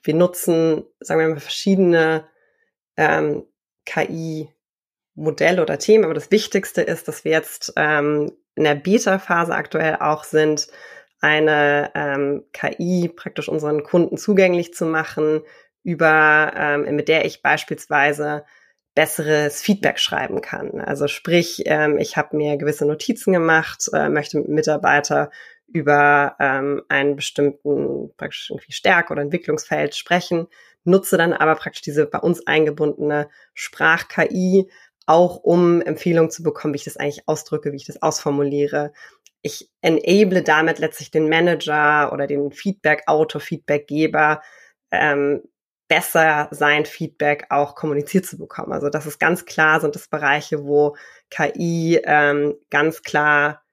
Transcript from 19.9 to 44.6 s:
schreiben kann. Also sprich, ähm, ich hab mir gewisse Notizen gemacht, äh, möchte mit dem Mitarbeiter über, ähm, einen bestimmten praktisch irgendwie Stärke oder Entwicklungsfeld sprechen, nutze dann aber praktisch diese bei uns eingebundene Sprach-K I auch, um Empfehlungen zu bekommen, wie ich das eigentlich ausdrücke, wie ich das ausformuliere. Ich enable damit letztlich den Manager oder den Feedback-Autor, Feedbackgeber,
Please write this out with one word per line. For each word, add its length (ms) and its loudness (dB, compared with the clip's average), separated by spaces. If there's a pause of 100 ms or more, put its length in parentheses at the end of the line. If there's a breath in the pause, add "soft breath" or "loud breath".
schreiben 420 -4
kann. 400 -10
Also 280 -4
sprich, 580 -2
ähm, 320 2
ich 180 -4
hab 160 -2
mir 240 -2
gewisse 300 -2
Notizen 460 -2
gemacht, 600 0
äh, 160 0
möchte 300 -2
mit 80 -2
dem 80 -4
Mitarbeiter 760 0 (360 loud breath)
über, 720 2
ähm, 480 -2
einen 280 0
bestimmten 1000 -4
praktisch 340 -12
irgendwie 220 -14
Stärke 400 0
oder 100 -4
Entwicklungsfeld 720 -4
sprechen, 520 -2 (380 soft breath)
nutze 320 2
dann 160 2
aber 220 2
praktisch 280 -10
diese 240 0
bei 120 -6
uns 280 -2
eingebundene 840 0 (260 soft breath)
Sprach-K 760 0
I 380 2 (380 soft breath)
auch, 300 4
um 460 4
Empfehlungen 480 0
zu 120 -14
bekommen, 320 -4
wie 40 -8
ich 60 -12
das 120 -12
eigentlich 300 -6
ausdrücke, 460 -4
wie 40 -12
ich 100 -16
das 160 -12
ausformuliere. 880 -2 (500 loud breath)
Ich 280 -10 (120)
enable 600 2
damit 360 2
letztlich 320 -8
den 180 0
Manager 840 2
oder 140 -4
den 260 -4
Feedback-Autor, 880 0
Feedbackgeber, 1000 -2 (500 loud breath)